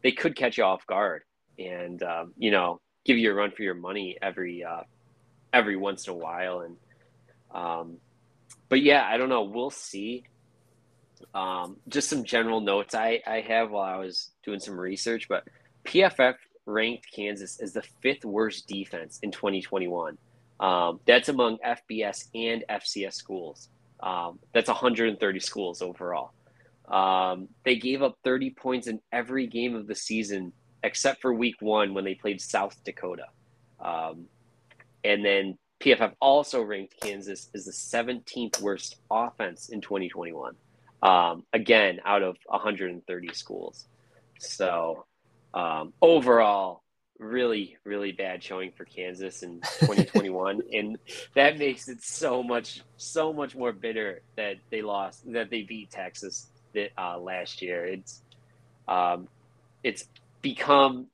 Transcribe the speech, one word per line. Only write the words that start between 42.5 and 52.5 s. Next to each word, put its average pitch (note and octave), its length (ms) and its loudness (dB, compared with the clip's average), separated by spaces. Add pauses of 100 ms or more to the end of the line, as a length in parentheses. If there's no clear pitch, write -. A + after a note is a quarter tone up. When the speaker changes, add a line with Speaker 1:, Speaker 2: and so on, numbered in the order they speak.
Speaker 1:
a G2+ 60 2
hundred F#2+ 340 -2
and F2 160 -12
thirty F2 260 -8
schools. - 540 -12 (520)
So, E2+ 640 -2 (480)
um, D#2+ 480 -4
overall, A#2 800 8 (380)
really, A2 640 -2
really G2+ 280 -4
bad F2+ 320 -6
showing F#2 280 -8
for - 140 -18
Kansas F#2 580 -10
in F2 180 -12 (100)
Speaker 2:
<laughs> - 140 2
Speaker 1:
twenty C3 200 2
twenty-one. G2 560 0 (120)
And G#2+ 240 -4 (380)
that D3 220 6
makes C#3 300 -2
it B2 160 -14
so B2+ 400 -2
much, A#2+ 380 -4 (160)